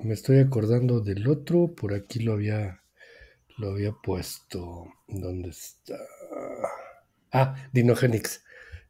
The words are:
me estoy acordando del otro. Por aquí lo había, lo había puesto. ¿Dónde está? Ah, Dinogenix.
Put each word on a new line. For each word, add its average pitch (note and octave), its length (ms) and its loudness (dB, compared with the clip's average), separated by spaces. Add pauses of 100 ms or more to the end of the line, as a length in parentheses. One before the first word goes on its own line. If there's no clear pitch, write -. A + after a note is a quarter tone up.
me A2 140 -2
estoy C3+ 240 4
acordando B2 640 4
del G2+ 280 -2
otro. E3 460 2
Por G2+ 180 -4
aquí G2+ 280 -6
lo A2+ 120 0
había, G#2 500 -2 (760)
lo G2+ 140 -6
había G2+ 200 -2
puesto. F2 920 -8 (200)
¿Dónde F2+ 440 -8
está? - 460 -16 (1300)
Ah, C3+ 440 2
Dinogenix. A#2+ 680 4 (480)